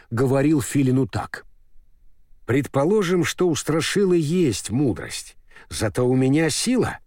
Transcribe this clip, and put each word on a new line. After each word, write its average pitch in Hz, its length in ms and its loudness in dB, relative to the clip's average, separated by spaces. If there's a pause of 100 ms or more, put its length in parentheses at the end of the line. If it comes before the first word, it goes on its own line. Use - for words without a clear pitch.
(120)
говорил 135 500 2
Филину 131 460 0
так: - 360 -8 (1000)
"Предположим, 165 800 0
что 180 240 0
у 151 80 0
Страшилы 180 600 0
есть 160 540 0
мудрость, 107 640 -4 (320)
зато 113 380 -2
у 127 80 2
меня 135 340 2
сила. 214 580 -2